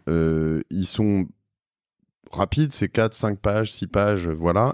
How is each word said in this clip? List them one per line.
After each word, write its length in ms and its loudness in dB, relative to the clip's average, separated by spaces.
euh, 600 2
ils 160 -2
sont 420 0
rapides, 400 0
c'est 180 -2
quatre, 240 0
cinq 260 -4
pages, 340 0
six 140 -8
pages, 420 2
voilà, 440 2